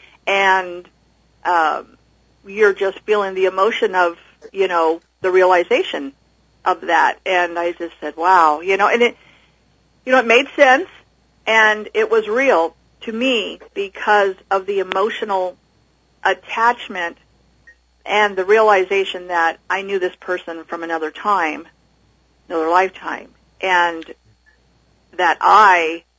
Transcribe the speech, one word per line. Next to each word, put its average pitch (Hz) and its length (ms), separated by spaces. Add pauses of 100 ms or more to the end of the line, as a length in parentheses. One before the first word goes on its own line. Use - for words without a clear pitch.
(280)
and, 190 600 (560)
um, 156 540 (480)
you're 202 280
just 196 260
feeling 202 340
the 185 120
emotion 190 500
of, 175 220 (340)
you 190 160
know, 165 340 (200)
the 185 100
realization 185 840 (520)
of 180 160
that." 160 440
And 175 320
I 175 140
just 170 300
said, 151 160
"Wow," 165 420
you 190 180
know, 202 100
and 233 140
it, 240 160 (880)
you 254 60
know, 262 80
it 240 80
made 247 280
sense, 277 340 (580)
and 214 460
it 220 180
was 214 160
real, 208 480 (340)
to 220 80
me 220 420 (140)
because 196 600 (160)
of 196 140
the 202 140
emotional 190 800 (680)
attachment 190 920 (880)
and 202 300
the 185 100
realization 196 840
that 165 320 (100)
I 190 120
knew 196 180
this 180 160
person 170 480
from 170 200
another 160 280
time, 165 560 (800)
another 165 220
lifetime, 175 600 (320)
and 175 440 (1120)
that 175 240
I 180 640 (160)